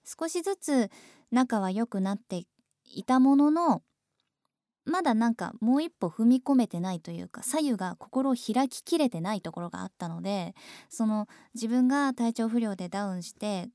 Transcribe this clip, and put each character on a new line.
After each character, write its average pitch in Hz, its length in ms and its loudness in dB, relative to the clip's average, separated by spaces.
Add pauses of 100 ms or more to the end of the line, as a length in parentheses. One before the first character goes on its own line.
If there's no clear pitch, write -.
少 - 240 -8
し 349 140 -4
ず 381 140 -4
つ 254 340 0 (420)
仲 247 280 2
は 190 120 0
良 226 140 -2
く 196 160 -2
な 196 140 -2
っ - 20 -4
て 180 280 -12 (380)
い - 200 -12
た 262 160 4
も 269 160 8
の 285 160 6
の、 320 320 2 (1000)
ま 349 200 0
だ 269 100 2
な 233 160 2
ん 226 60 0
か - 260 -8
も 240 160 4
う 311 60 0
一 339 80 -6
歩 - 160 -4
踏 220 180 -2
み 254 160 6
込 277 140 2
め 240 120 4
て 170 120 -8
な 185 140 -4
い 170 60 -6
と 170 120 -12
い 170 100 -10
う 180 80 -16
か、 - 140 -14
さ 311 160 -2
ゆ 269 180 2
が 185 200 -6
心 262 340 -2
を 247 40 2
開 247 320 0
き - 140 -10
き - 160 0
れ 285 120 2
て 165 120 -6
な 202 140 -4
い 185 60 -6
と 165 100 -10
こ 175 100 -10
ろ 175 80 -8
が 180 140 -10
あ - 20 -8
っ 190 100 -12
た 175 140 -8
の 170 140 -8
で、 190 320 -4 (340)
そ - 160 -2
の 214 220 0 (260)
自 233 140 -6
分 254 200 4
が 277 280 2
体 233 180 0
調 226 160 -2
不 233 100 0
良 214 160 -2
で 180 140 -8
ダ 196 160 -4
ウ 190 100 -4
ン 180 60 -6
し - 140 -14
て、 208 400 -6